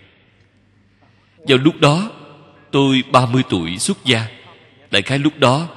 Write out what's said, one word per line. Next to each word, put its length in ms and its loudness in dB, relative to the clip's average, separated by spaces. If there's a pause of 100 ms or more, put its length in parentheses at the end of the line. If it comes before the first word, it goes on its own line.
(1400)
Vào 220 0
lúc 220 2
đó 300 2 (600)
tôi 320 0 (100)
ba 140 4
mươi 220 0
tuổi 300 -4
xuất 260 -6
gia, 220 0 (640)
đại 120 0
khái 160 -4
lúc 200 -2
đó 380 2